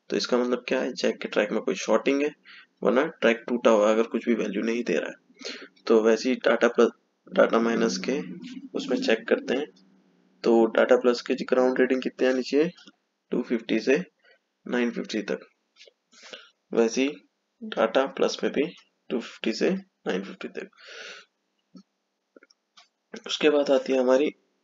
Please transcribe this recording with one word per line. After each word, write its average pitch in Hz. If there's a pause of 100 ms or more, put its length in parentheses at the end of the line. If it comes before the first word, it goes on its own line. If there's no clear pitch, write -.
तो -
इसका 120
मतलब 123
क्या 135
है? 135
जैक 113
के -
track 104
में 110
कोई -
shorting 135
है, 151 (500)
वरना 120 (180)
track 117
टूटा 120
हुआ 104
है, 110
अगर 113
कुछ -
भी 120
value 104
नहीं 113
दे 87
रहा -
है। - (720)
तो 113
वैसे 113
ही 123 (100)
data 117
plus, 117 (380)
data 110
minus 117
के 131 (580)
उसमें 123
check -
करते -
हैं, 139 (760)
तो 113
data 113
plus 123
के 131
ground 127
rating 131
कितनी 127
आनी 131
चाहिए? 156 (600)
टू 123
फिफ्टी 113
से 135 (640)
नाइन 120
फिफ्टी 104
तक। - (1200)
वैसे 113
ही 135 (520)
data 139 (120)
plus -
में 104
भी 139 (440)
टू 120
फिफ्टी -
से -
नाइन -
फिफ्टी 190
तक। - (2500)
उसके 156
बाद 143
आती 131
है 131
हमारी 131 (320)